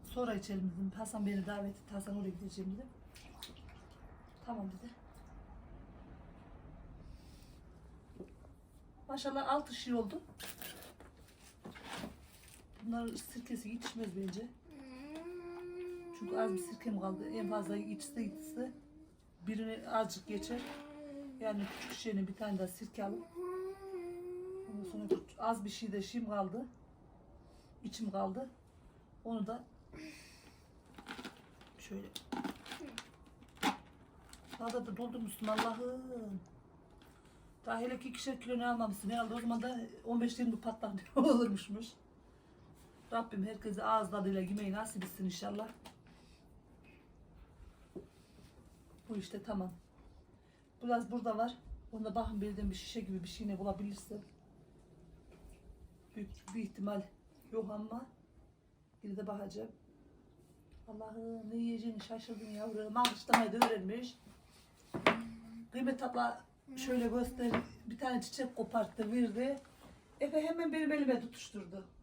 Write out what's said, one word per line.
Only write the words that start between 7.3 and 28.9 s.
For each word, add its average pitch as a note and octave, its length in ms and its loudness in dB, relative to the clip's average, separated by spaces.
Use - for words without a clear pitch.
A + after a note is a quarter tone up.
Maşallah C4+ 460 2
altı D4 220 4
şey B3 180 0
oldu. A3+ 280 2
Bunlar A#3 240 2
sirkesi - 640 -4
yetişmez A3+ 460 -2
bence. G3 320 -2
Çünkü F4+ 180 0
az F#4+ 140 4
bir F#4 60 2
sirkem A#3+ 420 -2
kaldı. F#3+ 300 -2
En A3 200 0
fazla G3+ 280 2
içse G#3+ 460 -2
içse A#3+ 480 -4
birini A3 420 -2
azıcık - 380 4
geçer. A#3+ 320 0
Yani G#3 220 2
küçük - 120 -6
şişenin G3 360 2
bir F#3+ 60 -4
tane G3+ 260 0
daha F#3 80 2
sirke G#3+ 360 -4
alıp E4+ 240 -2
ondan G#3 180 -4
sonra G#3 120 -2
küç-, F#3 360 2
az G#3+ 260 4
bir G#3 40 -2
şey G3+ 220 -4
de G3 100 0
şeyim A3+ 280 -2
kaldı. G#3 360 2
İçim G#3+ 280 -2
kaldı. G3 380 0